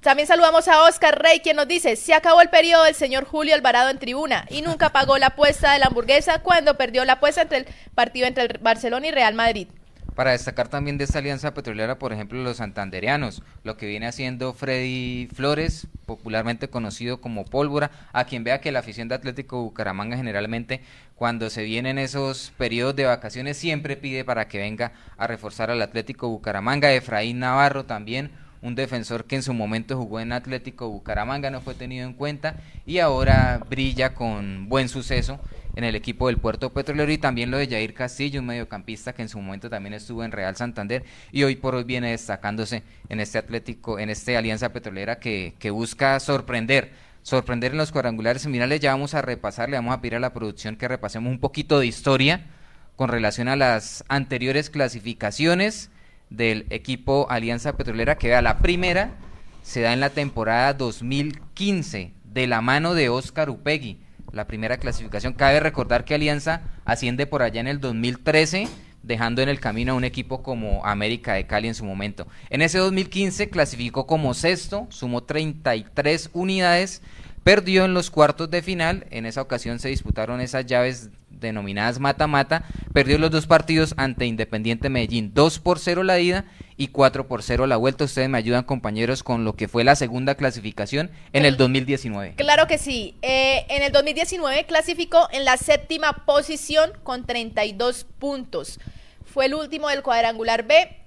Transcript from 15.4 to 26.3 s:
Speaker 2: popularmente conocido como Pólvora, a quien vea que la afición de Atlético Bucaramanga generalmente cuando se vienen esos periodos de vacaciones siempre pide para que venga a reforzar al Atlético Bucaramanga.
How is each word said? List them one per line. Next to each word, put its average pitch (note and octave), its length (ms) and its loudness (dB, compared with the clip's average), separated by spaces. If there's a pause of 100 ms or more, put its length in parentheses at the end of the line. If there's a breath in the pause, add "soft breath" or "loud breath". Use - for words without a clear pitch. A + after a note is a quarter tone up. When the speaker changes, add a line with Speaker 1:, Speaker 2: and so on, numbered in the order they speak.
Speaker 2:
popularmente A2+ 640 -4
conocido A#2+ 500 -6
como A2 240 -8
Pólvora, C#3+ 460 0 (220 soft breath)
a B2 120 2
quien A#2+ 200 -8
vea C3 160 0
que D#3 100 -6
la C3+ 80 0
afición A2+ 300 -8
de B2+ 80 -4
Atlético B2+ 460 -8
Bucaramanga G#2 540 -6
generalmente A#2 680 -6 (340 soft breath)
cuando A#2 340 -2
se G#2+ 140 -6
vienen B2 340 -4
esos C3+ 580 -6
periodos B2 380 -2
de C#3 120 0
vacaciones B2+ 500 -2
siempre D3+ 400 -4
pide C3+ 280 -8
para A2+ 220 -2
que G#2 120 -10
venga G#2+ 340 -6 (240 soft breath)
a A2+ 100 -4
reforzar A2 460 -6
al A#2+ 100 0
Atlético A2 460 -6
Bucaramanga. A2+ 640 0